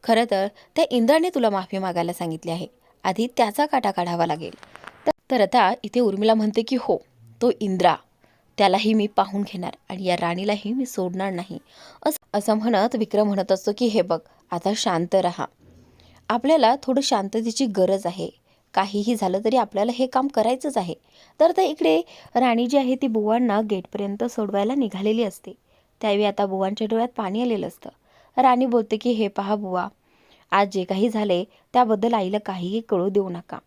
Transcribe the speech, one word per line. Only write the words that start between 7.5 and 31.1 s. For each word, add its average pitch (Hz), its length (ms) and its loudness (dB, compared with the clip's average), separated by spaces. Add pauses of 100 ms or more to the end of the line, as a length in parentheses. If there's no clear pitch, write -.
इंद्रा, 185 340 2 (640)
त्यालाही 208 360 2
मी 214 120 2
पाहून 196 360 -2
घेणार 180 340 -8 (120)
आणि 190 160 -10
या 175 120 2
राणीलाही 196 560 -2
मी 254 140 -2
सोडणार 185 460 -4
नाही." 175 260 -10 (480)
असं, - 320 -4
असं 214 160 0
म्हणत 220 420 2
विक्रम 208 300 2
म्हणत 196 260 0
असतो 190 260 0
की, 247 80 2
"हे 208 160 2
बघ, 170 160 0 (320)
आता 180 260 -2
शांत 175 380 -2
राहा, 175 320 0 (840)
आपल्याला 247 540 4
थोडं 262 180 2
शांततेची 226 680 -2
गरज 196 400 0
आहे, 175 220 -6 (460)
काहीही 202 420 0
झालं 196 280 0
तरी 226 120 2
आपल्याला 214 380 0
हे 254 120 0
काम 262 220 0
करायचंच 254 500 -2
आहे." 175 160 -6 (460)
तर 320 80 6
आता 370 140 2
इकडे 320 380 2 (340)
राणी 240 320 2
जी 269 100 0
आहे 262 180 2
ती 269 120 -2
बुवांना 220 540 0 (100)
गेटपर्यंत 202 540 -6
सोडवायला 214 500 -2
निघालेली 220 480 0
असते. 196 300 -8 (480)
त्यावेळी 208 240 0
आता 202 220 0
बुवांच्या 190 440 -2
डोळ्यात 226 260 0
पाणी 214 260 -4
आलेलं 226 260 -2
असतं. - 220 -16 (460)
राणी 254 300 4
बोलते 226 300 0
की, 240 140 -2
"हे 220 180 0
पहा 202 260 -2
बुवा, 185 340 -4 (640)
आज 202 220 2
जे 185 120 -2
काही 190 240 0
झाले 208 360 0 (280)